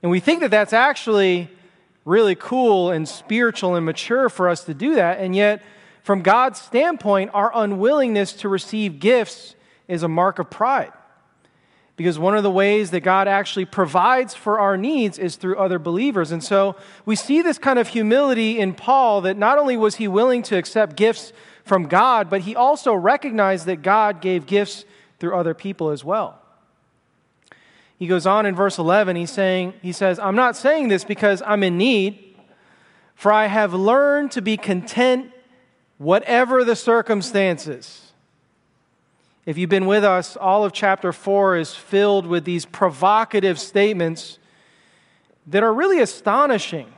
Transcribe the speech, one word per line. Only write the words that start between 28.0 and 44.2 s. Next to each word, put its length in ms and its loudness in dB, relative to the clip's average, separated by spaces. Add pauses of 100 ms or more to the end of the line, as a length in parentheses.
goes 220 0
on 180 2
in 80 -2
verse 240 -2
eleven, 380 2
he's 160 -6
saying, 500 -2
he 100 -10
says, 280 -2
"I'm 160 -2
not 200 2
saying 340 0
this 140 0
because 400 0
I'm 200 0
in 160 0
need, 560 -2 (800)
for 180 2
I 140 2
have 260 0
learned 600 0
to 100 -6
be 120 -2
content 760 -2 (640)
whatever 680 2
the 120 2
circumstances." 1400 -2 (1300)
If 100 -6
you've 140 -2
been 160 2
with 160 4
us, 340 2
all 260 2
of 100 -2
chapter 380 0
four 440 0
is 180 -4
filled 540 0
with 180 -2
these 220 -4
provocative 920 0
statements 800 -2 (1120)